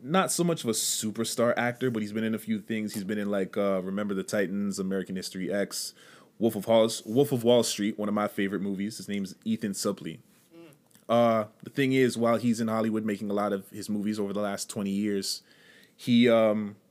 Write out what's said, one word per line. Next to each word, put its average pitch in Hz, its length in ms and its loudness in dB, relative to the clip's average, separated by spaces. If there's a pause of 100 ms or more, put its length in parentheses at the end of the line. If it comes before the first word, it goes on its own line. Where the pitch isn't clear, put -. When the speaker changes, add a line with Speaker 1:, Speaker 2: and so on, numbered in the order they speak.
Speaker 1:
not 165 300 2
so 170 140 0
much 170 180 -2
of 120 60 -2
a 110 40 2
superstar 113 840 0
actor, 120 340 0
but 110 100 -2
he's 104 120 -6
been 110 100 -2
in 110 120 0
a 104 40 -4
few 107 200 -4
things. 107 340 -4
He's 104 100 -4
been 104 160 -4
in, 101 100 -2
like, 98 280 -2
uh, 98 260 2
Remember 101 300 -4
the 95 100 -2
Titans, 101 560 -2
American 95 380 -4
History 92 340 -6
X, - 420 -4 (440)
Wolf 110 180 2
of 98 80 -6
Hall, 113 260 6 (160)
Wolf 139 280 2
of 117 100 0
Wall 120 200 6
Street, 104 360 -2
one 104 80 -2
of 104 80 0
my 104 140 2
favorite 98 320 -2
movies. 101 340 -4
His 98 140 -12
name's 98 340 -4
Ethan 110 300 -2
Suplee. 95 460 -6 (360)
Speaker 2:
Mm. - 40 -20 (500)
Speaker 1:
Uh, 113 360 4 (180)
the - 80 -14
thing 131 220 0
is, 127 260 4
while 117 180 4
he's 117 240 0
in 110 60 0
Hollywood 110 360 0
making 104 280 -4
a - 20 -4
lot 104 180 0
of 98 200 -4
his 107 180 -10
movies 107 300 -2
over 98 120 -4
the 101 80 -4
last 101 300 -4
twenty 98 220 -4
years, 101 500 -2 (560)
he, 120 320 6
um, 107 460 4 (140)